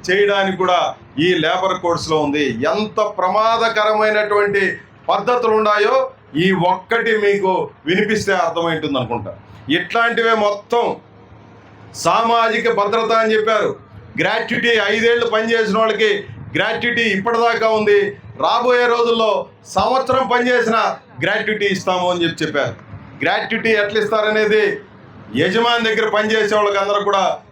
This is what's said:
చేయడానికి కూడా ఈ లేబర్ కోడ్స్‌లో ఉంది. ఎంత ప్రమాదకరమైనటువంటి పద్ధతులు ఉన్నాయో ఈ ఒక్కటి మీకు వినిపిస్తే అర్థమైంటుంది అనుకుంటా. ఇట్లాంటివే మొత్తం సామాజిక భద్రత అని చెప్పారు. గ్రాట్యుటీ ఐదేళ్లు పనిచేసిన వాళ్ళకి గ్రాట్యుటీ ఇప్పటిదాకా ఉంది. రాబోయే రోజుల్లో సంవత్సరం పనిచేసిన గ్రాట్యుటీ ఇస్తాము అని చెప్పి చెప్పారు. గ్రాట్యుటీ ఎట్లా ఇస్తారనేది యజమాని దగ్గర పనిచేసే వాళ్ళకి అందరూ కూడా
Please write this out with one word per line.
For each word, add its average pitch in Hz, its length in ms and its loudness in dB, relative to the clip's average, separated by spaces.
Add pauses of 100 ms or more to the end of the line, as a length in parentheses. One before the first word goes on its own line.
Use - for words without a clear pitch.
(100)
చేయడానికి 196 460 2
కూడా 175 380 0 (240)
ఈ 180 160 2
లేబర్ 180 440 0
కోడ్స్‌లో 160 400 -2
ఉంది. 147 320 0
ఎంత 165 460 -2
ప్రమాదకరమైనటువంటి 214 1800 0 (300)
పద్ధతులు 226 440 0
ఉన్నాయో 214 580 2 (260)
ఈ 185 160 2
ఒక్కటి 185 640 0
మీకు 196 540 0 (160)
వినిపిస్తే 202 460 0
అర్థమైంటుంది 165 680 -2
అనుకుంటా. 117 340 -6 (380)
ఇట్లాంటివే 226 640 0
మొత్తం 208 600 0 (1000)
సామాజిక 226 800 0
భద్రత 220 400 0
అని 220 220 2
చెప్పారు. 214 420 0 (440)
గ్రాట్యుటీ 226 480 0
ఐదేళ్లు 226 580 2
పనిచేసిన 220 520 0
వాళ్ళకి 220 460 2 (320)
గ్రాట్యుటీ 226 460 -2
ఇప్పటిదాకా 226 680 0
ఉంది. 208 420 2 (300)
రాబోయే 240 460 2
రోజుల్లో 233 600 0 (280)
సంవత్సరం 254 540 0
పనిచేసిన 233 680 0 (260)
గ్రాట్యుటీ 208 440 -2
ఇస్తాము 180 440 -2
అని 175 140 -2
చెప్పి 165 200 -4
చెప్పారు. 139 300 -2 (500)
గ్రాట్యుటీ 220 460 -2
ఎట్లా 208 300 0
ఇస్తారనేది 214 800 0 (560)
యజమాని 226 480 2
దగ్గర 220 240 0
పనిచేసే 214 480 0
వాళ్ళకి 202 220 2
అందరూ 202 240 0
కూడా 196 360 0 (140)